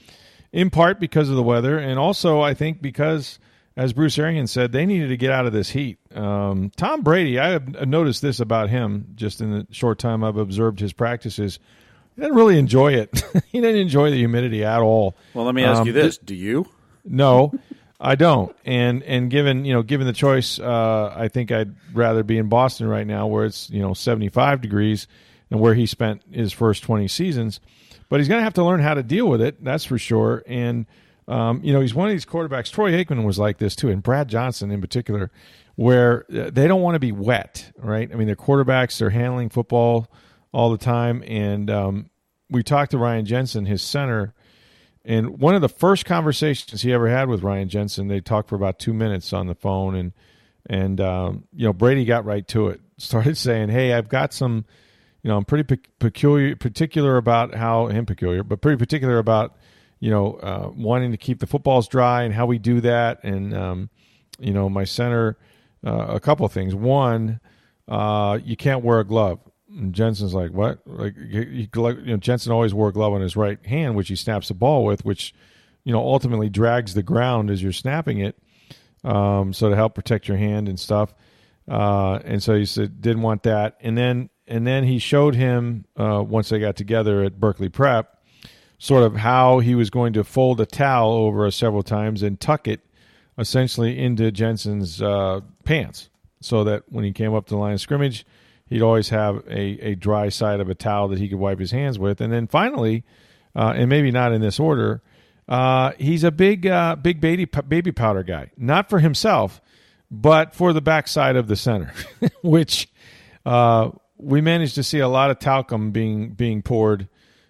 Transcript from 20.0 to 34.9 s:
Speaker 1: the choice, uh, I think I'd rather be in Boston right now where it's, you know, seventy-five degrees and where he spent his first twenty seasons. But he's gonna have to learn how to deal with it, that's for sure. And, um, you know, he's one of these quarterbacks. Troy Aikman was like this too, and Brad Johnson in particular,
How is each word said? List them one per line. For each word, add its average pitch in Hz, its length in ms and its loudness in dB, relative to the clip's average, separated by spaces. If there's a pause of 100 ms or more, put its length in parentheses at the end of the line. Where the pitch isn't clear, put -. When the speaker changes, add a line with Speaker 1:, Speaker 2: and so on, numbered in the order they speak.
Speaker 1:
the 120 60 -2
choice, 135 460 0
uh, 110 560 0
I 113 120 -4
think 117 240 -4
I'd 110 240 -2 (180)
rather 113 300 2
be 110 160 0
in 110 100 -2
Boston 120 380 2
right 107 180 -2
now 104 220 -4
where 107 180 0
it's, - 240 -8
you 107 120 -4
know, 98 120 -2
seventy-five 123 640 0
degrees 107 480 0 (440)
and 110 80 0
where 110 160 6
he 117 100 2
spent 110 460 -4
his 110 200 -2
first 110 300 2
twenty 104 260 0
seasons. 123 520 -4 (500)
But 143 120 2
he's 139 60 2
gonna 226 140 2
have 220 140 -2
to 175 80 4
learn 175 160 4
how 151 160 2
to 139 80 -2
deal 180 240 0
with 120 140 4
it, 127 220 -2
that's 135 220 -4
for 123 140 -2
sure. 113 480 0
And, 120 400 -4 (400)
um, 117 340 -2
you 143 120 0
know, 139 80 4
he's 123 120 0
one 175 140 0
of 214 60 0
these 165 120 -6
quarterbacks. 147 460 -6
Troy 208 200 0
Aikman 156 340 0
was 98 120 0
like 104 200 0
this 104 180 -2
too, 135 140 -2
and 98 120 0
Brad 135 280 0
Johnson 113 420 -4
in 101 80 -4
particular, 101 500 -4 (460)